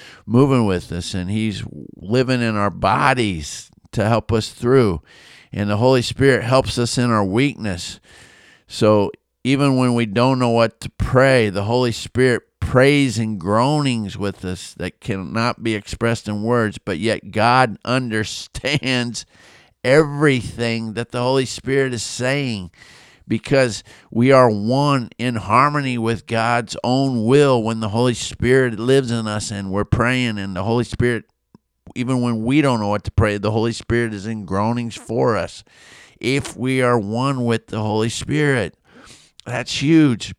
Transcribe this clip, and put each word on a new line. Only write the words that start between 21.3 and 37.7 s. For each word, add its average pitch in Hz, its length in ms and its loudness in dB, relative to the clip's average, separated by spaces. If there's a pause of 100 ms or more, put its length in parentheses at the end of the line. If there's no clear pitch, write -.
Spirit 131 480 -2
is 110 80 -6
saying, 123 680 -4 (560)
because 120 560 0 (280)
we 123 200 2
are 127 200 8
one 123 640 0
in 120 200 -4
harmony 127 600 0
with 113 300 -2
God's 117 580 -2
own 127 400 0
will 135 380 4
when 113 180 -4
the 110 80 -4
Holy 120 240 0
Spirit 123 640 0
lives 127 320 2
in 113 160 -2
us 107 240 -6
and 98 220 -8
we're 104 120 -2
praying, 120 540 0
and 98 160 -8
the 92 100 -4
Holy 117 200 0
Spirit, 120 400 -2 (720)
even 123 260 -2
when 117 240 -2
we 135 160 2
don't 127 200 2
know 104 80 -4
what 104 160 -4
to - 60 -8
pray, 104 280 2
the 104 140 -2
Holy 113 200 0
Spirit 117 400 -4
is 98 140 -10
in 110 180 -8
groanings 113 520 -4
for 117 400 -2
us 85 280 -8 (560)
if 135 360 -4
we 131 260 -2
are 123 160 4
one 120 480 -2
with 117 220 -2
the 107 120 -6